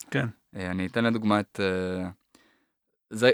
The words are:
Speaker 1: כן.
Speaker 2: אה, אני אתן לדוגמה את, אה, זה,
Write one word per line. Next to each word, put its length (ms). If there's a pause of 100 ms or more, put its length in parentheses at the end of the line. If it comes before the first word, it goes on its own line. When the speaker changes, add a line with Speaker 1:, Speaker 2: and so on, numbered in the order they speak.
(100)
Speaker 1:
כן. 160 (300)
Speaker 2:
אה, 140
אני 160
אתן 180
לדוגמה 360
את, 220
אה, 460 (1040)
זה, 240